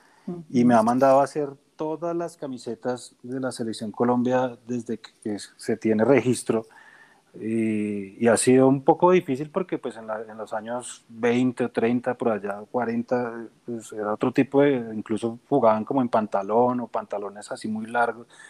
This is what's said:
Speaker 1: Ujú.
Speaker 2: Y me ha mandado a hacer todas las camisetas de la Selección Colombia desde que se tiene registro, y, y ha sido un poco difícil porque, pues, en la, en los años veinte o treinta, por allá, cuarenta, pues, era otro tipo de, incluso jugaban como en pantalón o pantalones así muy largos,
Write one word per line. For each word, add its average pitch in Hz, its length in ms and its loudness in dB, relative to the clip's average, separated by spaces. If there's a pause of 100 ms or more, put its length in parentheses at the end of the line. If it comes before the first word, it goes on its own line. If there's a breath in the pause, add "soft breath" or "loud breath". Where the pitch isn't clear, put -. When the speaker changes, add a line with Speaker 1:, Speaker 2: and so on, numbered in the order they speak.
(260 soft breath)
Speaker 1:
Ujú. 170 240 -10
Speaker 2:
Y 123 160 2
me 120 80 6
ha 113 100 6
mandado 135 380 6
a - 20 2
hacer 139 260 -4 (280)
todas 160 360 -6
las 170 220 -6
camisetas 123 880 -8
de 127 160 -8
la 127 140 -4
Selección 110 400 -6
Colombia 123 640 0 (100)
desde 117 300 -6
que - 400 -10 (180)
se 110 220 -4
tiene 110 260 2
registro, 120 640 2 (720 soft breath)
y, 104 840 -4
y 117 60 4
ha 110 80 6
sido 131 320 6
un 139 160 2
poco 175 280 4
difícil 151 380 0
porque, 180 280 -4
pues, 120 180 -10
en 113 120 -14
la, 107 160 -6
en 110 140 -16
los 104 140 -12
años 117 560 -10
veinte 120 560 0
o 117 80 -2
treinta, 120 440 0
por 117 160 -2
allá, 101 280 -4 (100)
cuarenta, 117 760 -4 (200)
pues, 113 280 -10
era 107 200 -4
otro 127 200 0
tipo 139 300 2
de, 120 300 0
incluso 113 540 -4
jugaban 110 380 2
como 139 160 0
en 120 80 0
pantalón 113 720 0
o 113 60 -8
pantalones 101 600 -10
así 113 200 -8
muy 110 160 -8
largos, 117 420 -2 (220 loud breath)